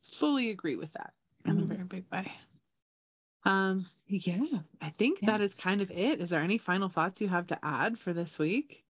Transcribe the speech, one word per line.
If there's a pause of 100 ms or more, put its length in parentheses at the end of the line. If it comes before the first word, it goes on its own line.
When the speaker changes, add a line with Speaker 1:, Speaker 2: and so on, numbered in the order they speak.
Speaker 1:
fully
agree
with
that (320)
in
a
Speaker 2:
Mm-hmm.
Speaker 1:
very
big
way. (1120)
Um, (200)
yeah, (420)
I
think
Speaker 2:
Yeah.
Speaker 1:
that
is
kind
of
it.
Is
there
any
final
thoughts
you
have
to
add
for
this
week?